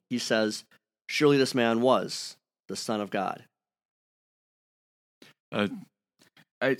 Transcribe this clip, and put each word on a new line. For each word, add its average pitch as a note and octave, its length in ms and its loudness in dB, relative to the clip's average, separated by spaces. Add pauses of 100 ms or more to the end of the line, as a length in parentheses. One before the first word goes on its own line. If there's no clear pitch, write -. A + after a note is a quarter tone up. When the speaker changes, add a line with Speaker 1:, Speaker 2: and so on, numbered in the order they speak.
Speaker 1:
He B2 100 -4
says, A2 440 0 (460)
"Surely C#3+ 280 4
this C3 180 2
man A#2 260 2
was A#2 560 0 (320)
the F#2+ 80 -8
Son A2 240 -6
of G2 100 -8
God." G2 320 -4 (2000)
Speaker 2:
Uh, G#2 180 -2 (920)
I, C3 200 2